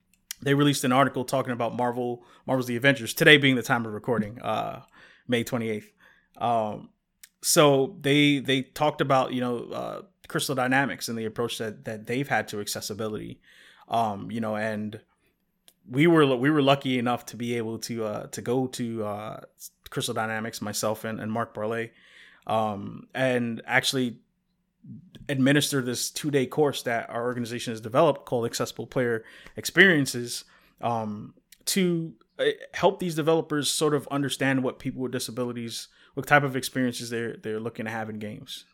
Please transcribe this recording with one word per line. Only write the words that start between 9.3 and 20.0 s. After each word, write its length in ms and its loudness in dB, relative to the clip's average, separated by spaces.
you 80 -2
know, 160 -2
uh, 300 -8
Crystal 260 -4
Dynamics 560 0
and 80 -6
the 80 -6
approach 320 -4
that, 280 -8
that 200 -10
they've 220 -2
had 220 0
to 100 -6
accessibility. 840 -8
Um, 400 0
you 100 -6
know, 160 -2
and 440 -4
we 180 4
were, 300 8
we 120 2
were 120 4
lucky 360 4
enough 300 0
to 80 -14
be 200 -4
able 240 -4
to, 260 -6
uh, 220 -6
to 140 -10
go 260 0
to, 380 -6
uh, 360 -8
Crystal 240 -4